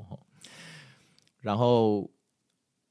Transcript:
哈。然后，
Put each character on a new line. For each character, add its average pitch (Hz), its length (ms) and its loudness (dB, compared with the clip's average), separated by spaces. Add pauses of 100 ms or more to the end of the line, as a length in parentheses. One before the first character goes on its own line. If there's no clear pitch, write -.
哈。 - 100 -16 (1200)
然 104 160 -4
后， 113 540 2 (800)